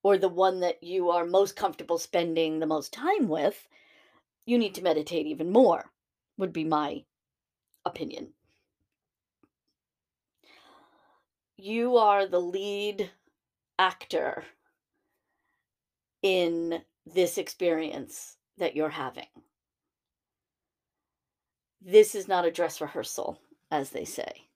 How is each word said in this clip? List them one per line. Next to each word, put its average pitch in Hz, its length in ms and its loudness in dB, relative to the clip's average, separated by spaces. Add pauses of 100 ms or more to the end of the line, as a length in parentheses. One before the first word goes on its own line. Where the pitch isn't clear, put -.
or 196 140 6
the 190 100 2
one 185 340 2
that 175 220 -2
you 175 280 0
are 170 160 2
most 190 280 4
comfortable 170 440 -4
spending 165 640 0
the 160 60 0
most 156 280 -4
time 302 340 0
with, 156 400 -2 (760)
you 240 100 2
need 214 200 0
to 175 60 -10
meditate 156 440 0
even 156 260 -4
more, 214 320 6 (540)
would 175 160 -4
be 160 100 -4
my 151 400 -2 (800)
opinion. - 480 -10 (3250)
You 233 400 2
are 202 280 6
the 180 140 0
lead 202 680 -4 (680)
actor - 680 -2 (1800)
in 170 580 0 (240)
this 170 320 0
experience 160 1000 -4 (180)
that 175 180 -4
you're 151 140 -2
having. - 400 -10 (2500)
This 208 320 8
is 196 140 -8
not 180 180 2
a 165 40 2
dress 165 300 -4
rehearsal, - 580 -8 (320)
as 143 200 -4
they - 160 -10
say. - 500 -12